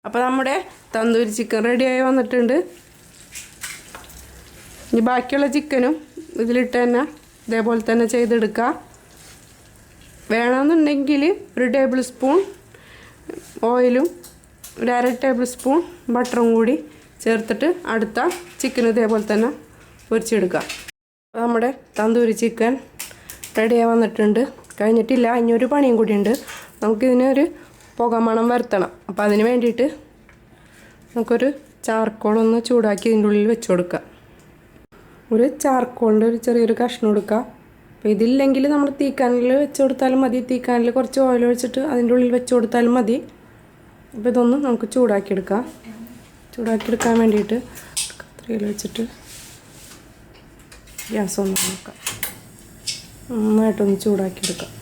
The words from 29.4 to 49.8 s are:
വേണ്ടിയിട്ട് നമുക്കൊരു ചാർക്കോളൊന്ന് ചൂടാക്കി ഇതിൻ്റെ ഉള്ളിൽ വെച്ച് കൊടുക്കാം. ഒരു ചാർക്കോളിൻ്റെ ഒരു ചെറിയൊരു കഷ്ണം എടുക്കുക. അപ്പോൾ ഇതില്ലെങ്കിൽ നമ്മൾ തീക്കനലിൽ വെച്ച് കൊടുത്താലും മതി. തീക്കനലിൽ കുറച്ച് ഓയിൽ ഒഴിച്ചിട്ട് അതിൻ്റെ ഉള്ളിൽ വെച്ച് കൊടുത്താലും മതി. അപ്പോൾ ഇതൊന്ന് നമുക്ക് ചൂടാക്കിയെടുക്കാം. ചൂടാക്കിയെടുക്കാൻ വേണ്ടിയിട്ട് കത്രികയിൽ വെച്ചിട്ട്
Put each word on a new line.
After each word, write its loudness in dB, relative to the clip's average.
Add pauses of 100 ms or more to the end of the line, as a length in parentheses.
വേണ്ടിയിട്ട് 0 (1300)
നമുക്കൊരു 0 (380)
ചാർക്കോളൊന്ന് 0 (100)
ചൂടാക്കി 2
ഇതിൻ്റെ 4
ഉള്ളിൽ 2
വെച്ച് -4
കൊടുക്കാം. -2 (1300)
ഒരു 4 (160)
ചാർക്കോളിൻ്റെ 2
ഒരു -2
ചെറിയൊരു 2
കഷ്ണം 0
എടുക്കുക. 0 (560)
അപ്പോൾ -2
ഇതില്ലെങ്കിൽ 2 (100)
നമ്മൾ 2 (120)
തീക്കനലിൽ 0 (100)
വെച്ച് -4
കൊടുത്താലും 2
മതി. 0 (120)
തീക്കനലിൽ 0
കുറച്ച് 0
ഓയിൽ 2
ഒഴിച്ചിട്ട് -2 (120)
അതിൻ്റെ 2
ഉള്ളിൽ 4
വെച്ച് -2
കൊടുത്താലും 2
മതി. 0 (1000)
അപ്പോൾ -2
ഇതൊന്ന് 4 (100)
നമുക്ക് -2
ചൂടാക്കിയെടുക്കാം. 0 (920)
ചൂടാക്കിയെടുക്കാൻ -2
വേണ്ടിയിട്ട് 2 (640)
കത്രികയിൽ -10
വെച്ചിട്ട് -8 (2000)